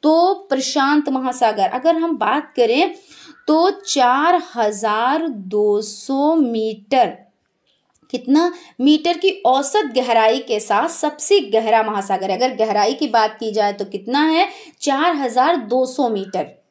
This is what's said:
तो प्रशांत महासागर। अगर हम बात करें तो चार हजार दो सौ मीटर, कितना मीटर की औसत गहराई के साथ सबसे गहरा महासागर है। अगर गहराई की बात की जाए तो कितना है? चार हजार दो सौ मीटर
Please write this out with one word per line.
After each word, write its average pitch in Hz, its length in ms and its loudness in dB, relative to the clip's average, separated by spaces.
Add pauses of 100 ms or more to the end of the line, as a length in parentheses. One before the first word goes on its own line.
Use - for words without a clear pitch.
तो 330 300 4 (160)
प्रशांत 285 600 0
महासागर। 247 600 0
अगर 311 280 0
हम 330 200 -2
बात 220 380 -2
करें 254 380 2 (540)
तो 320 240 4
चार 294 720 2 (140)
हजार 226 720 -2
दो 208 560 -2
सौ 277 520 -2
मीटर, 226 800 0 (960)
कितना 302 380 2 (300)
मीटर 302 360 2
की 381 120 2 (180)
औसत 277 480 0
गहराई 233 460 2
के - 180 -4
साथ 247 300 0
सबसे - 500 0 (100)
गहरा 220 340 2
महासागर 202 480 -4
है। 185 60 -2
अगर 254 200 0
गहराई 214 360 0
की 285 160 -4
बात 220 300 0
की 220 140 -6
जाए 202 200 0
तो 202 140 -8
कितना 202 340 -4
है? 320 260 2 (340)
चार 294 340 0
हजार 269 420 0
दो 247 300 -2
सौ 254 220 -2
मीटर 190 380 -6 (240)